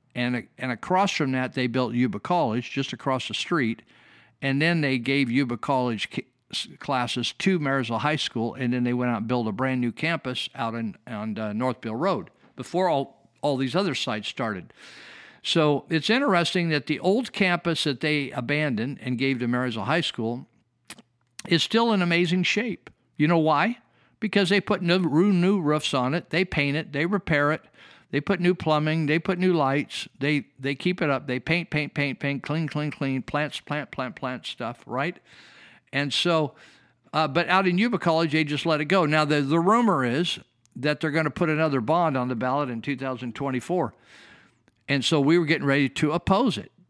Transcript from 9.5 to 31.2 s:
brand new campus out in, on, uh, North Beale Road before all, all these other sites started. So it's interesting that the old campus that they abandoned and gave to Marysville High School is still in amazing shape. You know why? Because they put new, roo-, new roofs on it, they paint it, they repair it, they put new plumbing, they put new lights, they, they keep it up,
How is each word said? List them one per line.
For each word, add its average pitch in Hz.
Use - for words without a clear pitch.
brand 131
new 120
campus 151
out 117
in, 113
on, 110
uh, 107
North 120
Beale 110
Road 139
before 175
all, 139
all 147
these 131
other 185
sites 107
started. 104
So 151
it's 160
interesting 190
that 147
the 147
old 214
campus 175
that 135
they 151
abandoned 139
and 127
gave 135
to 120
Marysville 120
High 147
School 120
is 165
still 233
in 202
amazing 175
shape. -
You 151
know 170
why? 156
Because 202
they 196
put -
new, 175
roo-, 180
new 185
roofs 151
on 131
it, 170
they 180
paint 143
it, 156
they 143
repair 156
it, 160
they 143
put 175
new 180
plumbing, 156
they 151
put 180
new 185
lights, 143
they, 143
they 135
keep 180
it 156
up, 139